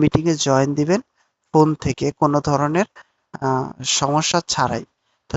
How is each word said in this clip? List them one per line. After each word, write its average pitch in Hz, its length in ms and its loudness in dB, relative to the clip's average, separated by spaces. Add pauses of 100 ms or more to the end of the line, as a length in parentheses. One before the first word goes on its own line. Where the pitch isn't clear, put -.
মিটিং 156 260 2
এ 160 60 2
জয়েন 139 400 2
দিবেন 160 260 0 (540)
ফোন 156 200 6
থেকে 139 380 -4
কোনো 147 280 0
ধরনের, 147 460 0 (540)
আহ, 131 280 -2 (300)
সমস্যা 151 500 0
ছাড়াই। 120 360 -4 (460)
তো - 60 -4